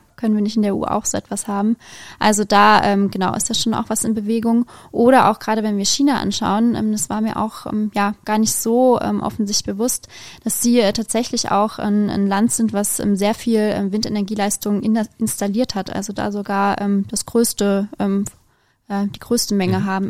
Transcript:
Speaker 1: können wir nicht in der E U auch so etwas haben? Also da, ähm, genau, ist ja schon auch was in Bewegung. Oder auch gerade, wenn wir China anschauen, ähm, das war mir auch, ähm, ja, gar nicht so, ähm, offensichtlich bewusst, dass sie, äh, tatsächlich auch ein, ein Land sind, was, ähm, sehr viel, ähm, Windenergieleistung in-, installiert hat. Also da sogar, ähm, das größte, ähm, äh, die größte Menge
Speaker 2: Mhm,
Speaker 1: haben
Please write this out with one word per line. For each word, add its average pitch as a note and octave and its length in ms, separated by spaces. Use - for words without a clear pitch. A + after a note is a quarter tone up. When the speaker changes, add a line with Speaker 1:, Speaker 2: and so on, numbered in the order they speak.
Speaker 1:
können A3 180
wir G#3 80
nicht G#3+ 120
in A3 60
der G3+ 120
E - 20
U - 80
auch - 220
so - 120
etwas - 300
haben? G#3 300
Also G#3+ 240
da, G#3 400
ähm, G3+ 260
genau, F#3+ 240
ist - 160
ja A#3+ 60
schon A3 180
auch - 160
was A3 140
in A3+ 100
Bewegung. A3+ 540
Oder A#3+ 400
auch G#3+ 80
gerade, A3 240
wenn G#3 160
wir G3 60
China C#4 340
anschauen, G#3 560
ähm, G#3+ 160
das G#3+ 180
war G#3 120
mir A3 160
auch, - 280
ähm, G#3+ 300
ja, G3+ 180
gar G#3+ 140
nicht A3 160
so, B3 480
ähm, G#3 220
offensichtlich G#3 420
bewusst, G#3 440
dass - 180
sie, A#3+ 180
äh, G#3+ 140
tatsächlich A#3 560
auch G#3 300
ein, G#3 320
ein G3 160
Land G3+ 240
sind, A3+ 200
was, G3+ 280
ähm, G3+ 160
sehr G3+ 180
viel, A3+ 260
ähm, G3+ 320
Windenergieleistung G#3 920
in-, A3 240
installiert G#3+ 560
hat. F#3+ 180
Also G3+ 220
da G3+ 180
sogar, G3+ 500
ähm, G3+ 280
das - 160
größte, G3+ 600
ähm, G3+ 280
äh, G3+ 180
die - 120
größte A#3+ 360
Menge F#3+ 240
Speaker 2:
Mhm, G3+ 60
Speaker 1:
haben F#3+ 240